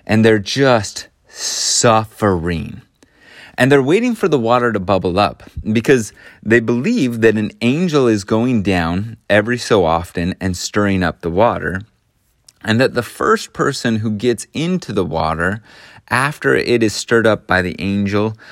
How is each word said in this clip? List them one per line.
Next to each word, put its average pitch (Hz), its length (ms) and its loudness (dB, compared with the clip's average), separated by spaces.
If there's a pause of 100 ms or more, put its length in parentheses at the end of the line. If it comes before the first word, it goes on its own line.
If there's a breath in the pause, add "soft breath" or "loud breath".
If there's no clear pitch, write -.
and 110 200 2
they're 110 160 6
just 123 680 0 (220)
suffering. 98 1500 -2 (760 loud breath)
And 127 120 4
they're 139 120 6
waiting 220 320 2
for 208 140 -2
the 156 100 2
water 120 340 2
to 104 80 -2
bubble 92 380 0
up 95 240 0 (280)
because 113 440 2 (280 loud breath)
they 123 180 4
believe 120 600 -2
that 110 160 4
an 104 140 -2 (100)
angel 143 460 0
is 107 180 0
going 117 380 0
down 92 560 -2 (100)
every 107 300 2
so 107 260 2
often 85 560 -2
and 92 160 -4
stirring 98 460 -2
up 82 180 -4
the 87 80 -6
water, 90 540 -2 (800)
and 113 180 0
that 131 140 0
the 120 80 -2
first - 500 -2
person 131 440 -2
who 107 160 -4
gets 113 420 -2
into 165 400 -4
the 98 100 0
water 82 560 -2 (480 loud breath)
after 135 460 -2
it 117 280 0
is 107 120 0
stirred 113 320 0
up 107 200 0
by 92 140 0
the 90 180 -4
angel 101 560 -2 (180 loud breath)